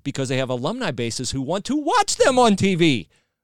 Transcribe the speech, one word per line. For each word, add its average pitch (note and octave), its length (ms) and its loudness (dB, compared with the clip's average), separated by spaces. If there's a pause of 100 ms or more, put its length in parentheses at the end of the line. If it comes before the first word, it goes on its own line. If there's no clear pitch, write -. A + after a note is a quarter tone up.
Because C3+ 260 -4
they C3 80 -2
have B2+ 140 -2
alumni E3+ 400 -4
bases A#2 400 -6
who C3+ 100 -4
want E3 240 -4
to B3+ 100 -4
watch G4 420 0
them C4 200 4
on A#3 180 6
T G3 200 2
V. D#3 340 2 (340)